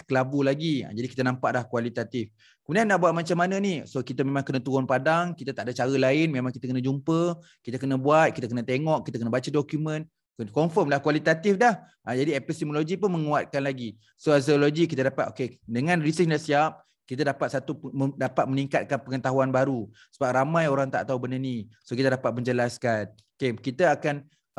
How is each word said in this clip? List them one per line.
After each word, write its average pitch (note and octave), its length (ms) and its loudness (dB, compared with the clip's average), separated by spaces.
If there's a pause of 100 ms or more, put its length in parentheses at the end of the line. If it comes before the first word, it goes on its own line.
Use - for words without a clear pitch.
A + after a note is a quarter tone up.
kelabu C3+ 400 2
lagi. C#3+ 400 0
Ha, G#2 80 -12
jadi A#2+ 160 -4
kita C3 160 -2
nampak B2+ 320 0
dah A#2+ 80 -4
kualitatif. A#2 640 -4 (320)
Kemudian G#3+ 240 0
nak F#3+ 160 2
buat F3 80 6
macam E3 240 0
mana F3+ 240 0
ni? G3 320 -2
So B2+ 160 -4
kita C#3 160 -4
memang C#3 240 0
kena C3+ 160 -2
turun C3 240 0
padang, D#3+ 480 0
kita C#3 160 -10
tak G#2+ 160 -8
ada B2 80 -6
cara B2+ 160 0
lain, C#3 400 2
memang B2+ 240 -4
kita B2+ 160 -8
kena C3 80 0
jumpa, D3+ 560 0 (240)
kita B2+ 240 -8
kena C3+ 160 0
buat, D3 320 6
kita A#2 160 0
kena A#2+ 160 -2
tengok, C3+ 400 0
kita - 160 -8
kena A2+ 160 -2
baca C3 160 -2
dokumen. D#3 560 -2 (480)
Confirm E3 360 2
dah C#3 120 2
kualitatif D#3+ 560 2
dah. A3+ 240 4 (240)
Ha, A#2+ 80 -4
jadi C#3 240 0
epistemologi D#3 560 -4
pun F#3+ 160 0
menguatkan D3 560 0
lagi. B2 320 -6 (160)
So - 240 -2
zoologi D3 480 4
kita C3 240 0
dapat, - 240 -4
okey, B2+ 320 -8
dengan C#3+ 320 0
research D#3+ 320 2
dah D3 100 2
siap, D3+ 320 2 (300)
kita C3+ 240 -2
dapat C3+ 240 -2
satu, C#3 280 -6 (120)
mem-, C#3 240 -2
dapat B2+ 320 0
meningkatkan C3+ 560 -2
pengetahuan C3 480 0
baru. B2+ 400 0 (240)
Sebab C3 160 -2
ramai D3+ 400 2
orang C3+ 160 0
tak A#2 240 -4
tahu B2+ 80 -2
benda B2+ 200 -6
ni. B2 280 -6 (160)
So A#2+ 160 -8
kita C3 160 4
dapat B2+ 160 -2
menjelaskan. A#2+ 800 -2 (280)
Okey, A#2+ 200 -2
kita C#3 360 0
akan, C#3+ 280 -4 (360)